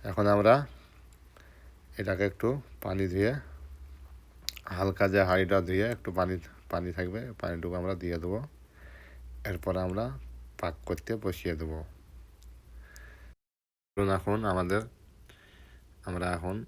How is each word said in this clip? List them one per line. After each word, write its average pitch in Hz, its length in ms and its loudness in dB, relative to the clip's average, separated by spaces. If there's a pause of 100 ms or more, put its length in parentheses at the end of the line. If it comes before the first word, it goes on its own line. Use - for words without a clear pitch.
এখন 101 240 2
আমরা 104 200 10 (1500)
এটাকে 98 320 0
একটু - 180 0 (320)
পানি 98 300 0
ধুয়ে, 101 200 4 (1500)
হালকা 98 360 4
যে 101 60 8 (100)
হাঁড়িটা 92 280 6 (100)
ধুয়ে 95 180 2 (100)
একটু - 220 -8
পানি, 92 180 2 (360)
পানি 87 260 -2
থাকবে, 92 240 -4 (200)
পানিটুকু 87 400 -4
আমরা 95 120 -2 (100)
দিয়ে 85 200 -2
দেবো। 95 160 -2 (1080)
এরপর 92 240 -2 (120)
আমরা 98 200 -2 (540)
পাক 85 140 -4 (140)
করতে - 240 -4 (120)
বসিয়ে 87 360 -2
দেবো। 80 200 -6 (2000)
ধরুন 98 280 0
এখন 101 200 0 (140)
আমাদের, 90 300 2 (1300)
আমরা 90 180 -2 (120)
এখন 92 180 -4 (120)